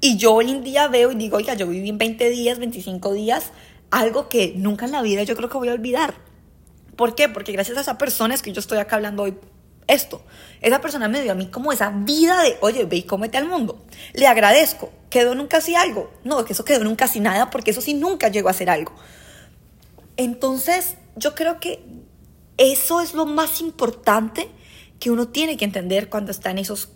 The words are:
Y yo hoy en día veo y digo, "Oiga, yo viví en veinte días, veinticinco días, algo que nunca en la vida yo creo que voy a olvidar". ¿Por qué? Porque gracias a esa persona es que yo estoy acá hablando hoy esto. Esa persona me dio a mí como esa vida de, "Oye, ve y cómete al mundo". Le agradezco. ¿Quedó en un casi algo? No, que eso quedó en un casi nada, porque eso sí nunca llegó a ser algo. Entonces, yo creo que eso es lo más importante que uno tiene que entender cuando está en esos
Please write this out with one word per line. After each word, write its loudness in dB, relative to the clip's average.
Y 4
yo 6
hoy 4
en -6
día 0
veo 4
y -6
digo, -2
"Oiga, -2
yo -4
viví -4
en -6
veinte 0
días, -2
veinticinco -6
días, -2
algo 0
que 0
nunca -2
en -4
la -2
vida 0
yo -4
creo -6
que -6
voy -2
a -2
olvidar". -2
¿Por 2
qué? 2
Porque -6
gracias -4
a -4
esa -4
persona 0
es -2
que -8
yo -6
estoy -2
acá -2
hablando -2
hoy -4
esto. 0
Esa 4
persona -4
me -2
dio -2
a -2
mí -6
como -4
esa 0
vida 4
de, 4
"Oye, 2
ve -2
y -2
cómete -4
al -2
mundo". -4
Le 6
agradezco. 6
¿Quedó 4
en -4
un -8
casi 2
algo? 0
No, 0
que -8
eso -6
quedó 4
en 0
un 0
casi 0
nada, 2
porque -2
eso -2
sí -2
nunca 0
llegó 0
a 2
ser -2
algo. 0
Entonces, -2
yo -2
creo -2
que -8
eso 4
es -4
lo 0
más -2
importante -2
que -2
uno 0
tiene -2
que -2
entender -2
cuando -6
está -6
en -4
esos -8